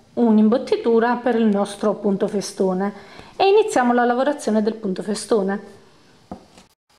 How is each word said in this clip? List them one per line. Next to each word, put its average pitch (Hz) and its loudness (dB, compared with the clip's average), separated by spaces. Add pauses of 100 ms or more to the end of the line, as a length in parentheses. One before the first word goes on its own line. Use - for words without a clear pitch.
(140)
un'imbottitura 233 2
per 240 -2
il 226 0
nostro 202 -2
punto 190 -2
festone 190 -4 (320)
e 381 4
iniziamo 392 2
la 247 2
lavorazione 240 0
del 214 -2
punto 185 -6
festone. 202 -4 (1400)